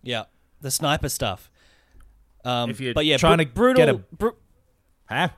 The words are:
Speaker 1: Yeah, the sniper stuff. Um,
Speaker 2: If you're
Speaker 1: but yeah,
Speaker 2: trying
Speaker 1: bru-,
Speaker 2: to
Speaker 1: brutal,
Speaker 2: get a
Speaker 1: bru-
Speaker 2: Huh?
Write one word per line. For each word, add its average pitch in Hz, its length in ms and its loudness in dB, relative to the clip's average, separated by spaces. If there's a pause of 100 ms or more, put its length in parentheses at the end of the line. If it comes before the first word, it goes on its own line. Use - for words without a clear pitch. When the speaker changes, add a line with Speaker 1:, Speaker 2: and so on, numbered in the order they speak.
Speaker 1:
Yeah, 120 220 -8 (380)
the 135 100 -8
sniper 147 380 -2
stuff. - 420 -8 (920)
Um, 120 280 -4
Speaker 2:
If 110 80 -12
you're 127 160 -6
Speaker 1:
but 151 100 0
yeah, 151 120 2
Speaker 2:
trying 165 200 4
Speaker 1:
bru-, 165 80 2
Speaker 2:
to 123 60 -14
Speaker 1:
brutal, 254 340 4
Speaker 2:
get 147 40 4
a 117 80 0 (180)
Speaker 1:
bru- 220 200 -4 (720)
Speaker 2:
Huh? 143 300 -2